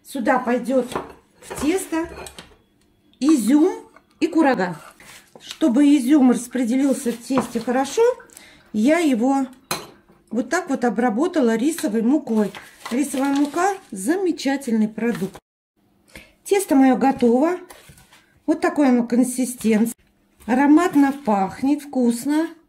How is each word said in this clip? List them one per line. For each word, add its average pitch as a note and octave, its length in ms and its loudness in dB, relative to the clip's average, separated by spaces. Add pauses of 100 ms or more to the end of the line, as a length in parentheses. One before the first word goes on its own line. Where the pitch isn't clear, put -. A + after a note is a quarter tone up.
Сюда B3+ 380 -2
пойдёт B3 480 -2 (540)
в - 200 -12
тесто E4 460 -2 (1120)
изюм D4+ 680 2 (320)
и E4+ 60 0
курага. A#3+ 520 0 (640)
Чтобы C#4+ 420 0 (140)
изюм B3+ 340 4
распределился B3 800 -2
в A#3 100 -10
тесте B3 380 -4
хорошо, C4 420 -2 (680)
я C#4 280 2
его C4+ 480 0 (840)
вот A3+ 200 -6
так F4 200 -4
вот C4 160 -2
обработала A#3+ 720 0
рисовой A3+ 460 -2
мукой. A3 480 0 (380)
Рисовая C#4 460 -2
мука — E4+ 400 0 (160)
замечательный C4+ 960 -2
продукт. G#3+ 520 -6 (1080)
Тесто G4 300 0
моё C4 200 6
готово. C4 600 2 (880)
Вот D#4 160 -2
такое D4 280 2
оно A#3+ 160 2
консистенция. A#3 920 -2 (500)
Ароматно C#4+ 640 4 (140)
пахнет, A3 560 -2
вкусно. C4+ 680 -2 (200)